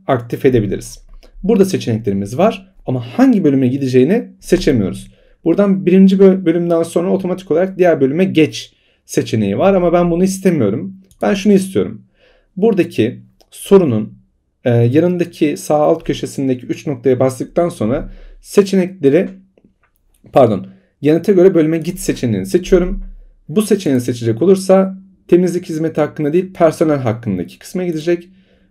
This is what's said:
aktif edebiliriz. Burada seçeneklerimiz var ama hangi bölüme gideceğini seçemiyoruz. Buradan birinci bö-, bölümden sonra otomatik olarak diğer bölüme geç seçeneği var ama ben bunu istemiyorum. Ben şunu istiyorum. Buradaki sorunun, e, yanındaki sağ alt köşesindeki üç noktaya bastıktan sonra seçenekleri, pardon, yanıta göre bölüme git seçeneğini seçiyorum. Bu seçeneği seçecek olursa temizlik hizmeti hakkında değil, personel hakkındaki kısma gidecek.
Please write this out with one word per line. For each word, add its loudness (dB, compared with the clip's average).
aktif -4
edebiliriz. -2
Burada 2
seçeneklerimiz -4
var -2
ama -6
hangi 2
bölüme 2
gideceğini 0
seçemiyoruz. -2
Buradan 2
birinci 6
bö-, 4
bölümden 0
sonra -2
otomatik -4
olarak -2
diğer 2
bölüme 0
geç 0
seçeneği -2
var 2
ama 0
ben 2
bunu 0
istemiyorum. -2
Ben 0
şunu 2
istiyorum. -2
Buradaki 0
sorunun, 0
e, 0
yanındaki 0
sağ -4
alt 0
köşesindeki -6
üç -8
noktaya -2
bastıktan -2
sonra -4
seçenekleri, 0
pardon, 4
yanıta 2
göre 6
bölüme 2
git -8
seçeneğini -4
seçiyorum. 0
Bu 0
seçeneği 0
seçecek -4
olursa 2
temizlik 2
hizmeti -4
hakkında -4
değil, -2
personel 0
hakkındaki -6
kısma -8
gidecek. -4